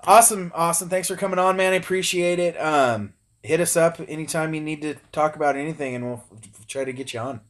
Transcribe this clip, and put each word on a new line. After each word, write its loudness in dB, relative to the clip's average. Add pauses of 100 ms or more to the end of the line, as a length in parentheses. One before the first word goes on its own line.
Awesome, 4
awesome. 0
Thanks -2
for -4
coming -2
on, 4
man. 2
I 2
appreciate 0
it. 0
Um, 2 (280)
hit 0
us 0
up 2
anytime -6
you -4
need -8
to -6 (180)
talk 0
about 0
anything, -6
and -6
we'll -10 (200)
f-, -20
try -6
to -6
get -10
you -6
on. -8 (100)